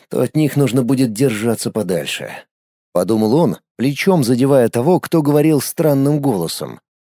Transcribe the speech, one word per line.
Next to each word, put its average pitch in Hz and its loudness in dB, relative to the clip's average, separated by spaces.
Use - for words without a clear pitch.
то - -4
от 123 -2
них 151 0
нужно 131 0
будет 127 0
держаться 113 -2
подальше», — 87 -4
подумал 107 0
он, 147 2
плечом 143 0
задевая 127 2
того, 151 0
кто - 0
говорил 147 2
странным 147 0
голосом. 85 -4